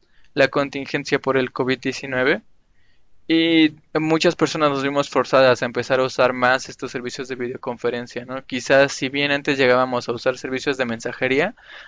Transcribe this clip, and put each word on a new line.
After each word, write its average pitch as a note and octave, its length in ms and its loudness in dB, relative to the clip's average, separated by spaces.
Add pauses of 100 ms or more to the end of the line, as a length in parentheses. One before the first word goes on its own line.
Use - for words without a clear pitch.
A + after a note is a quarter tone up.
(340)
la C3+ 120 4
contingencia C#3 720 -4
por C3 180 0
el C3 140 0
covid C3 300 -2
diecinueve C3+ 640 -2 (840)
y D#3+ 460 4 (180)
muchas D#3+ 440 2
personas D3+ 340 0
nos C#3 140 -2
vimos C#3+ 260 -2
forzadas C3 500 4
a C3 60 -2
empezar A#2+ 320 -2
a C3 60 2
usar B2+ 280 2
más B2+ 360 0
estos C3 240 -12
servicios B2 340 -8
de B2+ 80 -10
videoconferencia, A#2+ 920 -6
¿no? B2+ 220 -10
Quizás C3+ 460 2
si C#3 160 -4
bien C#3+ 240 -2
antes C#3+ 260 0
llegábamos B2+ 500 2
a B2 40 -2
usar B2+ 260 -2
servicios C3 380 -2
de C3 80 -2
mensajería, B2+ 720 -2 (320)